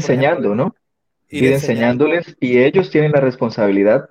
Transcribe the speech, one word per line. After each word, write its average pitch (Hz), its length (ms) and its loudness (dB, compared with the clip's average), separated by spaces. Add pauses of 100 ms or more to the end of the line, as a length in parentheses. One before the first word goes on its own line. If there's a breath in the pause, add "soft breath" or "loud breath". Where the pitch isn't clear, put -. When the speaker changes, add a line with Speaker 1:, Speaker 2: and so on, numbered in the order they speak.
Speaker 1:
por 160 100 -4
ejemplo, - 0 -
Speaker 2:
enseñando, 131 440 -2
¿no? 151 200 -4 (560)
Speaker 1:
ir 147 80 -10
Speaker 2:
Ir 127 80 0
Speaker 1:
enseñando. 131 60 4
Speaker 2:
enseñándoles, 135 880 -2
y 123 200 0
ellos 170 300 2
tienen 151 220 0
la 143 80 2
responsabilidad 110 920 0